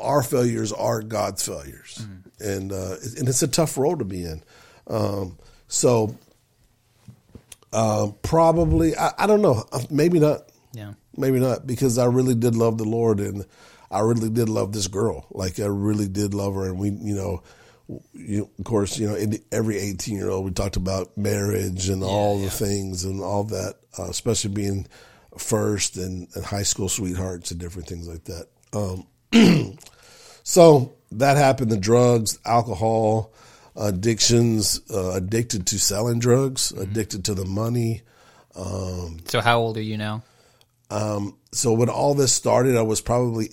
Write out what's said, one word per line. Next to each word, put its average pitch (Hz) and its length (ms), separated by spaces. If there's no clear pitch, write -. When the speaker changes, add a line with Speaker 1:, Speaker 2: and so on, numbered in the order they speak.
Speaker 1:
our 139 200
failures 120 520
are 110 280
God's 104 460
failures. 71 540
Speaker 2:
Mm-hmm. 104 120
Speaker 1:
And, 98 260
uh, 95 220
and 131 120
it's 127 120
a 160 60
tough 151 300
role 151 200
to 127 60
be 92 220
in. 80 180
Um, 101 500
so, 117 440
uh, 107 380
probably, 165 760
I, 156 200
I 196 100
don't 208 140
know. 127 300
Uh, 131 180
maybe 156 300
not. 147 300
Speaker 2:
Yeah. 104 200
Speaker 1:
Maybe 131 220
not, 127 260
because 123 320
I 123 80
really 127 300
did 117 200
love 113 220
the 113 60
Lord 113 360
and 98 260
I 95 120
really 110 280
did 110 200
love 107 240
this 98 140
girl. 95 440
Like, 95 280
I 104 60
really 104 440
did 101 240
love 98 220
her. 95 100
And 92 120
we, 104 120
you 104 260
know, 92 280
w-, - 160
you, 101 360
of 92 60
course, 101 340
you 107 80
know, 104 80
in 104 240
every 110 260
eighteen-year-old, 95 640
we 95 80
talked 98 240
about 92 420
marriage 98 720
and 95 140
Speaker 2:
Yeah, 92 60
Speaker 1:
all 101 320
the 98 60
Speaker 2:
yeah. 101 40
Speaker 1:
things 98 560
and 95 160
all 101 240
that, 98 300
uh, 95 120
especially 107 420
being 98 360
first 104 580
and, 92 400
and 95 80
high 101 200
school 98 260
sweethearts 92 640
and 85 80
different 87 280
things 85 200
like 82 180
that. 87 220
Um, 95 340
<clears throat> 170 460
So 151 500
that 139 240
happened, 131 340
the 110 60
drugs, 117 680
alcohol, 113 880
addictions, 110 1040
uh, 92 200
addicted 101 540
to 98 120
selling 117 400
drugs, 131 520
Speaker 2:
Mm-hmm. - 100
Speaker 1:
addicted 98 440
to 104 80
the 95 120
money. 113 560
Um, 92 680
Speaker 2:
So 117 160
how 120 180
old 113 180
are 107 40
you 110 160
now? 107 260
Speaker 1:
um, 104 440
so 113 220
when 117 160
all 139 240
this 139 180
started, 123 460
I 113 60
was 110 180
probably 120 520